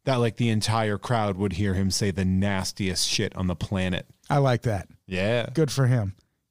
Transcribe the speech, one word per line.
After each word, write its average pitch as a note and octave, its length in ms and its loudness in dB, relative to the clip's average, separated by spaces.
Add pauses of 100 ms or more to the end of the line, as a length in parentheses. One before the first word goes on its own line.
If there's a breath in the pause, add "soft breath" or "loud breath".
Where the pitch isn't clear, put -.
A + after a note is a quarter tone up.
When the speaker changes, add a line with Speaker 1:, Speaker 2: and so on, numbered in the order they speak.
Speaker 1:
that, C3+ 120 2
like, A#2 200 0
the A#2 120 2
entire G#2+ 500 2
crowd G#2+ 380 0
would G2 160 0
hear G2 220 0
him F#2+ 160 0
say G2+ 200 0
the F#2 140 -2
nastiest F#2+ 800 0
shit - 280 -2
on F#2 120 -4
the F2 80 -2
planet." F2+ 500 -2 (240)
Speaker 2:
I D3 100 2
like C3 240 2
that. G2+ 240 -4 (200)
Speaker 1:
Yeah. G2+ 460 0
Speaker 2:
Good D#3 180 0
for C3+ 160 2
him. A2+ 280 2 (360)